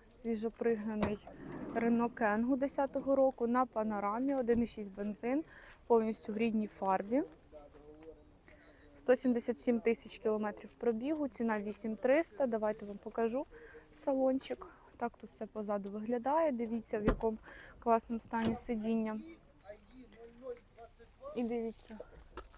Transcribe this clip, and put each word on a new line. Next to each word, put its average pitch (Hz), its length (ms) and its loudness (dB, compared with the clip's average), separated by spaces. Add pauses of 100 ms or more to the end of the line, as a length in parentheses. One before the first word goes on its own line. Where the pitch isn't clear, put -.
свіжопригнаний 220 1120 0 (540)
Renault 233 400 4
Kangoo 233 440 2
десятого 269 580 2
року 262 320 4
на 247 180 4
панорамі, 214 680 0
один 240 260 4
і 233 40 2
шість 202 280 -8
бензин, 214 500 -2 (440)
повністю 220 460 2
в 202 40 -2
рідній 220 300 2
фарбі. 196 560 2 (1700)
Сто - 200 4
сімдесят 240 440 2
сім 233 200 4
тисяч - 380 0
кілометрів 214 520 -2
пробігу, 262 580 0
ціна 226 320 -2
вісім 214 360 -4
триста. 277 520 2
Давайте 214 380 -2
вам 202 120 -10
покажу 226 480 -2 (460)
салончик. 262 760 0 (300)
Так 240 200 -4
тут 208 120 -16
все - 160 -8
позаду 202 440 -4
виглядає. 247 600 0
Дивіться, 226 480 -2
в 208 60 -2
якому 220 320 0 (420)
класному 226 420 2
стані 226 340 0
сидіння. 220 680 -2 (2250)
І 247 80 -2
дивіться, 226 540 -6 (600)